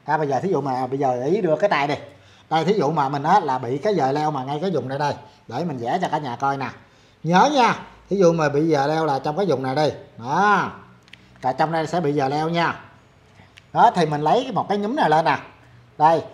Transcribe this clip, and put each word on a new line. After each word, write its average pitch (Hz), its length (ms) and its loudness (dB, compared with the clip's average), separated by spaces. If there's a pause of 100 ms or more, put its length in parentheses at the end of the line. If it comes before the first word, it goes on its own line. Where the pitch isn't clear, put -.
À, 151 140 0
bây 151 100 -2
giờ 131 120 0
thí 170 80 -2
dụ 151 120 0
mà, 131 260 -4
bây 135 120 -4
giờ 127 260 0
ý 180 160 0
đưa 156 160 2
cái 202 140 2
tay 147 180 0
đi. 151 60 -2 (560)
Đây, 156 140 0
thí 185 80 2
dụ 156 180 0
mà 147 180 0
mình 143 140 -4
á 180 180 4
là 135 180 -2
bị 131 200 -6
cái 208 160 -2
dời 135 180 0
leo 151 180 -2
mà 135 140 -6
ngay 143 160 -6
cái 190 100 -4
vùng 131 180 -4
này 139 100 -6
đây, 143 160 -2 (340)
để 131 160 -6
mình 147 120 -6
vẽ 123 260 -4
cho 156 80 -2
cả 151 80 -2
nhà 123 180 -8
coi 139 200 -2
nè. 131 120 -8 (540)
Nhớ 185 320 4
nha, 226 200 4 (360)
thí 190 60 -2
dụ 170 160 6
mà 156 160 2
bị 151 240 0
dời 139 160 2
leo 160 180 0
là 139 120 0
trong 151 180 -4
cái 196 100 0
vùng 135 160 0
này 131 120 -4
đây. 151 180 2 (260)
Đó. 160 520 2 (720)
Là 127 100 0
trong 156 200 0
đây 160 140 -2
sẽ 170 140 -2
bị 147 120 0
dời 139 180 0
leo 156 180 -2
nha. 165 320 -2 (920)
Đó, 185 220 6
thì 170 120 2
mình 147 140 -2
lấy 220 320 2
một 143 160 -2
cái 208 100 0
nhúm 214 180 -4
này 190 140 2
lên 160 140 4
nè. 139 140 2 (600)
Đây, 156 240 4 (120)